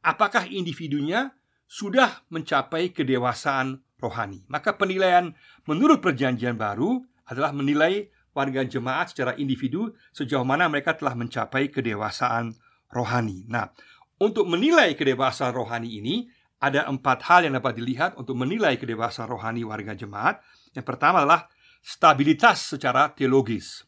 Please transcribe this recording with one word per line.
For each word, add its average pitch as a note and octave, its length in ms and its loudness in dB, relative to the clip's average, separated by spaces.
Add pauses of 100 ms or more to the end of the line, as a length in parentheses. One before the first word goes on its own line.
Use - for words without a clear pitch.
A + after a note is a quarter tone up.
Apakah F#3+ 480 0
individunya E3+ 880 -4 (320)
sudah G#3+ 640 0
mencapai E3 580 -2
kedewasaan C3 920 -2 (160)
rohani. G2+ 480 -6
Maka D#3 280 -4
penilaian F#3 560 2 (320)
menurut B3 400 4
Perjanjian B2 520 0
Baru A#2+ 480 -2 (220)
adalah C#3 240 -2
menilai D3+ 580 2 (280)
warga C#3 260 -2
jemaat C3 540 -4
secara B2 240 -2
individu C#3+ 560 -4 (160)
sejauh C3 320 -2
mana D3+ 240 2
mereka D3 240 0
telah C#3 240 -2
mencapai A#2+ 560 -4
kedewasaan A#2 800 -2 (400)
rohani. A2+ 560 -4
Nah, A2+ 240 -6 (480)
untuk G3+ 280 2
menilai A3 480 4
kedewasaan C3 560 0
rohani A#2 480 -6
ini, F#3+ 280 -4 (280)
ada C#3 320 0
empat C3+ 400 0
hal F3+ 160 8
yang C3+ 160 0
dapat A#2 160 -2
dilihat B2+ 400 -4
untuk C3 160 -10
menilai C#3 480 0
kedewasaan A#2 480 -6
rohani A2+ 360 -6
warga G#2+ 280 -10
jemaat. G#2 480 -4 (320)
Yang - 160 -12
pertama D3 360 2
adalah D#3+ 240 4 (360)
stabilitas D3+ 920 4
secara C3 360 2
teologis. B2+ 760 0